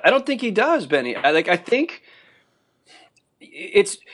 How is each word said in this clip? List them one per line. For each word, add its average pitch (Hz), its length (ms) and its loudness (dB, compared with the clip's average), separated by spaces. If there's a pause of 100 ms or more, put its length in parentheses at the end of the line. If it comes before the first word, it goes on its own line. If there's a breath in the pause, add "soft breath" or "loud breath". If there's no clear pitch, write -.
I 165 60 6
don't 262 160 2
think 269 140 -4
he 240 100 -4
does, 240 360 0
Benny. 131 300 -2
I, 139 140 0
like, 165 180 0
I 180 80 2
think 262 460 -2 (1400 soft breath)
it's, 190 580 -2 (160)